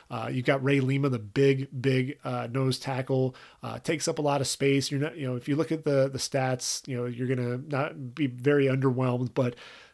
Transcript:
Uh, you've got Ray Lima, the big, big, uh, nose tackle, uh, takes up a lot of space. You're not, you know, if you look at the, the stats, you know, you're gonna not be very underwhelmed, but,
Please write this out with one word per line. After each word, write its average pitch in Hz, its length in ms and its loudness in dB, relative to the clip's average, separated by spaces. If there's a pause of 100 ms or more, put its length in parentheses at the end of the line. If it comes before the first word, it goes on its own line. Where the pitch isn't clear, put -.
(100)
Uh, 113 200 -6
you've 127 160 -2
got 135 160 2
Ray 139 180 4
Lima, 139 280 2
the 123 100 0
big, 135 500 2 (120)
big, 131 420 0
uh, 123 300 -4
nose 131 260 0
tackle, 131 560 -2 (280)
uh, 117 160 -10
takes 160 280 -4
up 165 120 -2
a 165 40 -2
lot 143 200 2
of 131 40 -2
space. 139 440 2
You're 139 100 -2
not, 156 160 -4
you 143 100 -6
know, 127 100 -2
if 123 120 -6
you 143 80 2
look 160 160 0
at 156 120 -4
the, 139 240 4
the 135 100 -6
stats, - 680 -2
you 135 100 -6
know, 123 100 -4
you're 123 200 -4
gonna 123 300 0
not 143 580 -6
be 151 120 0
very 139 400 2
underwhelmed, 127 680 2
but, 123 220 0 (380)